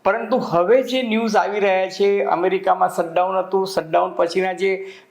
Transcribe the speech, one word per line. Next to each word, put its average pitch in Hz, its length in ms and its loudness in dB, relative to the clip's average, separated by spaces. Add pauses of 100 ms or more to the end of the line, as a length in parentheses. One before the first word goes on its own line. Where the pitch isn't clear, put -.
પરંતુ 226 320 0
હવે 185 460 2
જે 254 180 -2
ન્યૂઝ 220 340 -2
આવી 202 240 0
રહ્યા 190 300 2
છે, 202 320 2
અમેરિકામાં 185 680 0
શટડાઉન 180 480 0
હતું, 185 300 0
શટડાઉન 175 460 -2
પછીના 185 400 -2
જે 190 340 -2 (240)